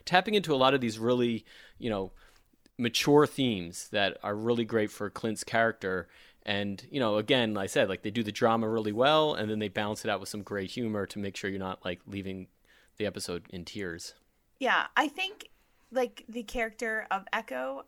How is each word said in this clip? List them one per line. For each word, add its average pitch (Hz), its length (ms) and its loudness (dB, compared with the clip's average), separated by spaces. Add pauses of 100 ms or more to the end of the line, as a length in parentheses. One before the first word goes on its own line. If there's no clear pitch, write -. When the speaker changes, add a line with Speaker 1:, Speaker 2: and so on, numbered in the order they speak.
Speaker 1:
tapping 185 260 4
into 165 220 2
a - 20 2
lot 131 160 6
of 139 80 2
these 110 180 -2
really, 120 460 2 (340)
you 120 120 -4
know, 95 220 -2 (680)
mature 143 480 6
themes 101 640 -2
that 101 320 2
are 104 120 -2
really 117 300 2
great 107 260 2
for 104 200 -6
Clint's - 340 -4
character. 101 640 0 (380)
And, 101 440 -4
you 143 100 -4
know, 107 160 2
again, 110 380 2
like 98 100 -2
I - 40 -4
said, 120 200 2
like, 92 140 -4
they 107 80 -4
do 113 120 -2
the 104 100 -4
drama 113 360 4
really 110 240 0
well, 151 420 4
and 107 160 -2
then 107 100 -2
they 104 80 -2
balance 107 360 -4
it 110 60 -2
out 98 100 0
with 95 80 -12
some 104 140 -8
great 98 280 -6
humor 107 360 -4
to - 120 -10
make 98 180 -6
sure 104 120 -4
you're 98 100 -4
not, 95 260 -6
like, 90 220 -6
leaving 95 420 -8 (500)
the 104 80 -2
episode 92 440 -6
in 90 140 -10
tears. 90 500 -10 (460)
Speaker 2:
Yeah, 214 260 2 (100)
I 285 120 4
think, 381 400 -10 (420)
like, 240 380 -2
the 233 140 -8
character 220 680 -4
of 190 220 -2
Echo, 262 560 -6